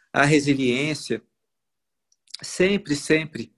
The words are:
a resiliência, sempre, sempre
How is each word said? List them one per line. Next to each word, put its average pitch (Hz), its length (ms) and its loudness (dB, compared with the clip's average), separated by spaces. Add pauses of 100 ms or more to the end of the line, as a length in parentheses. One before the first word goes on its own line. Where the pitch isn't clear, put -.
(120)
a 139 120 2
resiliência, 139 960 0 (1200)
sempre, 190 540 0
sempre 156 640 -2